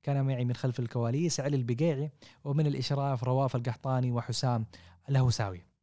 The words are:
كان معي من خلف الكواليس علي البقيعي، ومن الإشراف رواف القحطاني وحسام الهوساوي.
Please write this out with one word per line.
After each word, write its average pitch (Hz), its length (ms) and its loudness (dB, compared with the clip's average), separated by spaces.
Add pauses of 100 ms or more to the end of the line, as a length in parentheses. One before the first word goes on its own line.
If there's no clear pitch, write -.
كان 139 220 0
معي 131 200 0
من 123 100 0
خلف 127 260 -2
الكواليس 123 600 0
علي 143 160 0
البقيعي، 135 540 0 (340)
ومن 143 220 2
الإشراف 139 580 0
رواف 131 320 2
القحطاني 127 540 -2
وحسام 120 560 -2 (420)
الهوساوي. 120 580 2 (160)